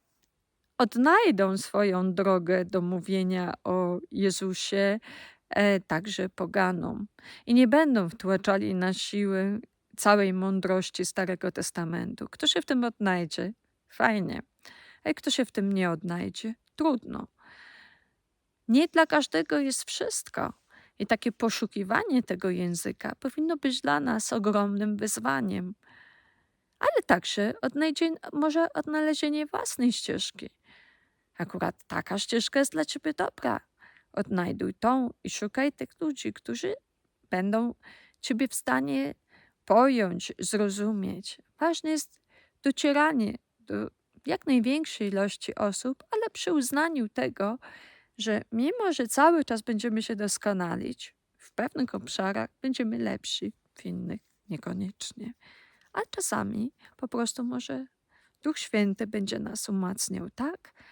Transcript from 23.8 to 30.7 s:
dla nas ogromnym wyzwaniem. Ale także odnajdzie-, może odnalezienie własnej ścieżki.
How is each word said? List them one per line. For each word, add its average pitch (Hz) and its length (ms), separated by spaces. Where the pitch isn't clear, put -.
dla 285 200
nas 220 320
ogromnym 202 640
wyzwaniem. 208 800
Ale 605 280
także 202 560
odnajdzie-, 311 520
może 311 400
odnalezienie 302 760
własnej - 460
ścieżki. - 580